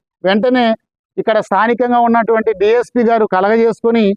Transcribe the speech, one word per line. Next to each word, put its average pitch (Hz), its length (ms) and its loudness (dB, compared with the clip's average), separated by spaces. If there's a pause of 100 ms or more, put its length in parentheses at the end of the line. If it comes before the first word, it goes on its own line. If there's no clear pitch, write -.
(240)
వెంటనే 226 520 0 (420)
ఇక్కడ 214 220 0
స్థానికంగా 233 600 0
ఉన్నటువంటి 226 540 0
డిఎస్పీ 220 500 0
గారు 220 220 0
కలగజేసుకొని 220 920 0